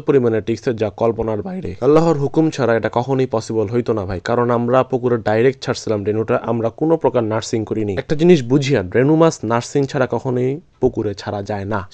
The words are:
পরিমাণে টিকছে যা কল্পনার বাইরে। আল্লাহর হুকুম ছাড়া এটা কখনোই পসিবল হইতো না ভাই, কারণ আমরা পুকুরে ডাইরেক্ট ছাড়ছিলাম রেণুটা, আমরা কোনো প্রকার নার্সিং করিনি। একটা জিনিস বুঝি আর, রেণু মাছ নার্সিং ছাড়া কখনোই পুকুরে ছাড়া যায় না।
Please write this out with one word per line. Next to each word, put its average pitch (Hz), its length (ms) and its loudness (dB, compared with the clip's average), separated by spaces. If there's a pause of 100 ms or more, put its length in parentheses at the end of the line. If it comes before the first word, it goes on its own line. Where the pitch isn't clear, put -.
পরিমাণে 120 400 4
টিকছে 117 240 -2 (100)
যা 107 80 0 (120)
কল্পনার 110 480 -2
বাইরে। 185 220 -8 (160)
আল্লাহর 160 360 4
হুকুম 160 220 0 (100)
ছাড়া 117 240 0
এটা 107 200 -2
কখনোই 131 360 0
পসিবল 110 400 -2
হইতো 120 240 0
না 98 100 -4
ভাই, 92 200 -6
কারণ 120 180 0 (120)
আমরা 120 200 2 (120)
পুকুরে 123 260 0 (120)
ডাইরেক্ট 117 360 2
ছাড়ছিলাম 110 420 -4
রেণুটা, 110 300 0 (140)
আমরা 113 180 -2 (120)
কোনো 160 220 2
প্রকার 123 200 2 (100)
নার্সিং 110 280 -2 (100)
করিনি। 107 320 -2
একটা - 180 -4
জিনিস 175 180 8 (120)
বুঝি 139 260 2
আর, 95 180 0
রেণু 135 260 4
মাছ 165 140 6 (160)
নার্সিং 120 400 0
ছাড়া 127 240 0
কখনোই 123 360 -2 (300)
পুকুরে 117 320 0 (100)
ছাড়া 104 180 -6 (100)
যায় 101 220 -6
না। 104 80 -2 (140)